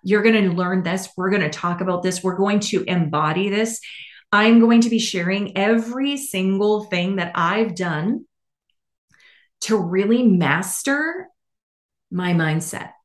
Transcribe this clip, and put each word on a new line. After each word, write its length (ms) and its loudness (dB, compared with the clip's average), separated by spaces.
you're 180 2
gonna 300 4
learn 300 0
this. 340 -4
We're 140 -2
gonna 180 0
talk 320 -4
about 220 -2
this. 200 -4
We're 140 -2
going 320 2
to 160 -2
embody 640 0
this. 320 -2
I'm 300 6
going 220 6
to 80 0
be 80 2
sharing 580 -4
every 600 -2
single 680 -2
thing 320 -4
that 180 -4
I've 400 0
done 520 -4
to 160 0
really 440 0
master 1040 0
my 240 -2
mindset. 560 -2